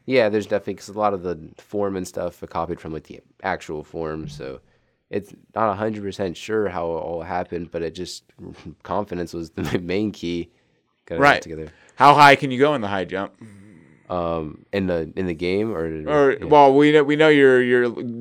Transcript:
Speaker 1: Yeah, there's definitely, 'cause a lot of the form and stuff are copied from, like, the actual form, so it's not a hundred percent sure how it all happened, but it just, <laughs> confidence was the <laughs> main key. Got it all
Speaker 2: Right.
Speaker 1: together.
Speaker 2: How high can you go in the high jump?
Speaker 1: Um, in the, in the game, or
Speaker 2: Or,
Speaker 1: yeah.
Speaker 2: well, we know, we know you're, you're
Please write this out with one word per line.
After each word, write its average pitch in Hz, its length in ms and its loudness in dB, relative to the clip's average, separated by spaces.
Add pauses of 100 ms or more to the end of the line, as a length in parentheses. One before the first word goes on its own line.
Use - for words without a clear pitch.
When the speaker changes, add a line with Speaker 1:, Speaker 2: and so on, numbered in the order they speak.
Speaker 1:
Yeah, 127 240 4
there's 104 180 -2
definitely, 101 280 -4
'cause - 140 -20
a 101 100 -18
lot 104 140 2
of 92 100 -6
the 87 160 -6 (180)
form 101 380 -6
and 92 120 -6
stuff 90 360 -8
are 85 40 -16
copied 82 340 -6
from, 78 100 -12
like, 78 140 -12
the 71 160 -20 (220)
actual 82 400 -8
form, 80 440 -10
so 67 320 -14 (500)
it's - 240 -8 (220)
not 107 160 0
a 95 40 -4
hundred 107 280 -6
percent 95 320 -6
sure 110 320 -4
how 87 200 -6
it 82 120 -6
all 82 220 -8
happened, 87 500 -8
but 85 120 -6
it 80 120 -6
just, 90 300 -12 (300)
<laughs> - 280 -20
confidence 90 500 -6
was 85 180 -10
the 85 280 -4
<laughs> - 0 -
main 95 320 -4
key. 85 380 -8 (560)
Got - 100 -10
it - 40 -6
all 139 40 2
Speaker 2:
Right. 139 180 4
Speaker 1:
together. 78 260 -12 (280)
Speaker 2:
How 143 180 8
high 143 220 8
can 135 160 -4
you 123 80 -4
go 147 140 4
in 135 80 -4
the 104 80 -4
high 98 160 -2
jump? 92 280 -8 (760)
Speaker 1:
Um, 82 640 -6
in 98 160 -2
the, 82 300 -2
in 95 80 -4
the 87 80 -2
game, 92 400 -2
or 82 100 -4 (260)
Speaker 2:
Or, 143 220 4
Speaker 1:
yeah. - 140 -4
Speaker 2:
well, 143 280 8
we 147 200 6
know, 151 100 6
we 147 140 0
know 156 100 6
you're, 139 340 6
you're 123 400 0 (200)